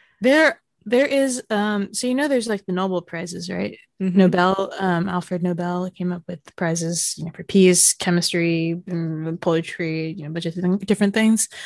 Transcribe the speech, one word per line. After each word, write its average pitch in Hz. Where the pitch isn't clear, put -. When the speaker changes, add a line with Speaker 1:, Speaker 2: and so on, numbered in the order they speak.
Speaker 1:
There, 285
there 247
is, 269
um, 208
so, -
you 247
know, 285
there's, 247
like, 208
the 185
Nobel 185
Prizes, 175
right? 185
Speaker 2:
Mm-hmm. 185
Speaker 1:
Nobel, 190
um, 185
Alfred 180
Nobel 180
came 180
up 175
with 175
the -
prizes, 170
you 156
know, 165
for 170
peace, 185
chemistry, 170
mm, 165
poetry, 160
you 156
know, 147
a 160
bunch 165
of 160
thing-, 180
different 202
things. 220